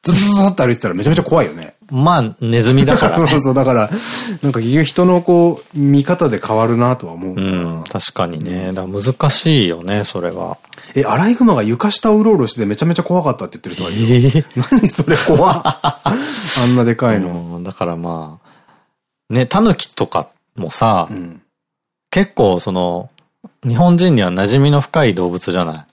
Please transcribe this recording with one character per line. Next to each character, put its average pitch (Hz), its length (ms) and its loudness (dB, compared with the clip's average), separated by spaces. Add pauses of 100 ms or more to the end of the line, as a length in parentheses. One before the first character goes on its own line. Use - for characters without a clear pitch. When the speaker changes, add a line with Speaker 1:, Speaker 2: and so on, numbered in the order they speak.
Speaker 1:
ず - 120 0
っ - 20 4
と 190 60 4
ず 202 320 4
っ - 20 -4
と 135 100 0
歩 123 60 2
い 113 60 2
て - 40 -12
た 113 80 -4
ら 92 60 -4
め 101 100 -4
ち 139 40 4
ゃ - 20 4
め 165 60 4
ち - 20 0
ゃ - 40 0
怖 165 200 2
い - 40 0
よ - 60 -10
ね。 - 220 -18 (160)
Speaker 2:
ま 151 280 2
あ、 113 220 -2
ネ 117 220 2
ズ 113 100 4
ミ 135 140 6
だ 247 100 4
か - 120 2
ら 170 120 0
ね。 165 60 4
Speaker 1:
<laughs> - 20 2
そ 151 80 2
う 143 40 2
そ 135 100 0
う、 131 40 2
だ 131 100 2
か 131 80 2
ら、 110 180 2 (520)
な 143 80 0
ん - 20 -2
か、 120 80 -2
人 147 440 2
の 180 180 4
こ 170 380 2 (140)
う、 156 40 -6
見 143 260 4
方 131 240 0
で 107 140 -2
変 110 140 -2
わ 113 100 2
る 117 100 0
な 120 200 2
と 90 120 -14
は 82 60 -14
思 92 180 -10
う。 - 20 -10
Speaker 2:
う 98 60 -6
ん、 87 500 -4
確 - 220 -8
か 92 140 -4
に 85 160 -8
ね。 90 260 -8
Speaker 1:
う 92 40 -6
ん。 - 20 -6
Speaker 2:
だ 95 100 -8
か 92 60 -12
ら 101 120 -6
難 131 280 -2
し 143 360 2
い - 20 0
よ 85 140 -6
ね、 101 220 -4
そ - 160 -8
れ 87 100 -4
は。 87 280 -8 (360)
Speaker 1:
え、 135 100 2
ア 110 120 -2
ラ 185 140 2
イ 247 40 4
グ 240 100 0
マ 214 100 4
が 120 80 0
床 117 280 -2
下 220 220 0
を 214 60 4
う 214 60 2
ろ 220 80 4
う 196 60 4
ろ 120 80 2
し - 80 -4
て 117 100 -2
め 104 120 -2
ち - 80 -2
ゃ - 20 2
め 170 80 2
ち 170 60 -4
ゃ - 20 0
怖 175 200 0
か 156 80 -2
っ 120 60 -2
た - 100 -10
っ - 20 -12
て - 100 -16
言 - 20 -20
っ - 20 -20
て - 80 -14
る 90 40 -12
人 90 100 -8
が 87 60 -8
い 95 40 -8
る 117 280 4
よ。 135 120 6
Speaker 2:
え 147 260 0
ー。 - 100 -4
Speaker 1:
何 226 180 2
そ - 220 0
れ、 160 60 2
怖 262 340 2
っ。 175 120 -2
Speaker 2:
<laughs> - 20 -14
Speaker 1:
あ - 380 -4 (680)
ん 127 60 4
な 123 80 2
で 117 100 2
か 113 200 0
い 101 60 0
の。 92 80 -4 (280)
Speaker 2:
う - 20 -10
ん、 87 60 -10
だ 95 80 -10
か - 120 -8
ら 87 120 -4
ま 82 460 -10
あ、 - 920 -20
ね、 123 120 2
タ 190 140 0
ヌ 220 140 4
キ - 160 -8
と - 160 -4
か - 220 -6 (280)
も 82 140 -8
さ、 101 400 0
Speaker 1:
う 107 40 -12
ん。 87 280 -14 (680)
Speaker 2:
結 196 240 0
構 95 260 2
そ - 100 -8
の、 90 400 -4 (560)
日 117 100 0
本 175 220 4
人 175 160 2
に 110 80 2
は 90 80 0
馴 92 160 -2
染 117 140 2
み 143 100 4
の 143 100 2
深 151 240 -2
い 107 100 2
動 90 160 -2
物 90 200 -6
じ 87 80 -2
ゃ 90 60 0
な 80 160 -8
い。 - 120 -20